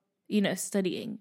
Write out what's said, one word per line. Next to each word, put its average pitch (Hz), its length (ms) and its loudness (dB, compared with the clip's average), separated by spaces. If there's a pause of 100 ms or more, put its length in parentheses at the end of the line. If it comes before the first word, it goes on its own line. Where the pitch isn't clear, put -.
(280)
you 208 140 4
know, 190 140 2
studying. - 640 -2